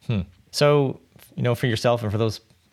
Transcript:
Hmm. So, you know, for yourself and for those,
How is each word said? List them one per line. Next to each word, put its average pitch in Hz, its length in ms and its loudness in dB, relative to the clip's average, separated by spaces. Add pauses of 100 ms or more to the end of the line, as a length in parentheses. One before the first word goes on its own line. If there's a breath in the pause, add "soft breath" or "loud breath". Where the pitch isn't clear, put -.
Hmm. 107 160 -2 (300)
So, 147 480 2 (360)
you 127 80 -4
know, 120 120 0
for 131 120 -4
yourself 117 360 0
and 104 80 -4
for 107 60 -2
those, 110 220 -2 (340)